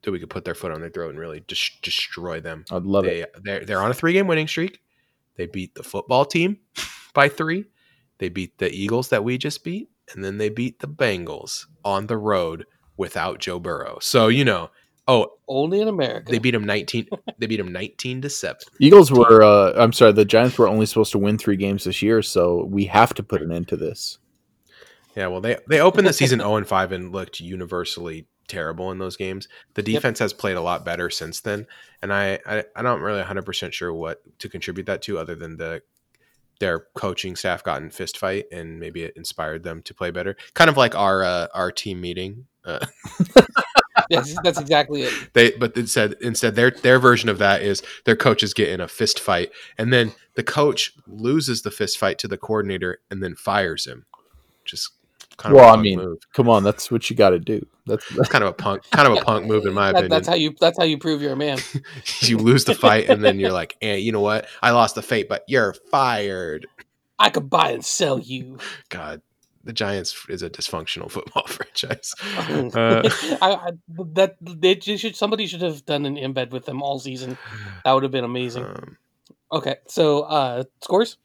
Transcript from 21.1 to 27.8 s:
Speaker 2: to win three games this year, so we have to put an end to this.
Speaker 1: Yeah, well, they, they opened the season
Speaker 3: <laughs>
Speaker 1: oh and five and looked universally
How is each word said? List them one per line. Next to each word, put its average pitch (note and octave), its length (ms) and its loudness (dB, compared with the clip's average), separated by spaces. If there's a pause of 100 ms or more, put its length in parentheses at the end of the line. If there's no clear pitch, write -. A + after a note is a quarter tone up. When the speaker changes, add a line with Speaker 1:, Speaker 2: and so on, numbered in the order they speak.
Speaker 2:
to G#2+ 40 0
win G2+ 220 0
three G#2 180 0
games G2 280 -2
this F#2 180 -4
year, A2 180 4
so F2 440 0
we G2 200 0
have G#2 300 4
to - 80 -10
put F#2+ 180 -4
an E2 100 -6
end E2+ 180 -6
to - 60 -4
this. - 440 -8 (960)
Speaker 1:
Yeah, F#2+ 120 -4
well, F2+ 140 -6
they, A#2 160 -2 (100)
they D3+ 120 2
opened F#3 280 6
the E3 60 2
season B2+ 280 2
Speaker 3:
<laughs> - 0 -
Speaker 1:
oh G#2 160 -2
and G2+ 100 -4
five F#2+ 240 0
and F#2 200 -10
looked F#2 280 -10
universally F2 880 -10 (200)